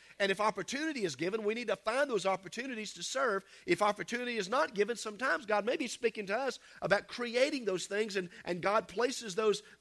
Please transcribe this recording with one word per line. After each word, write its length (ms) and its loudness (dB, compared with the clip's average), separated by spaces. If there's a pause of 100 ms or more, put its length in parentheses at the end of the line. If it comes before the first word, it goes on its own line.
(240)
And 80 4
if 100 0
opportunity 640 0
is 120 -2
given, 260 -2
we 100 0
need 140 -4
to 80 0
find 340 0
those 180 0
opportunities 640 -2
to 100 -12
serve. 400 0 (240)
If 160 4
opportunity 540 0
is 120 -2
not 240 2
given, 220 2
sometimes 520 -2
God 200 2
may 100 2
be 120 -2
speaking 380 -2
to 100 -2
us 240 -2 (200)
about 280 2
creating 560 0
those 220 0
things, 280 -2
and, 140 -2 (160)
and 180 -4
God 240 2
places 480 -2
those, 300 2 (160)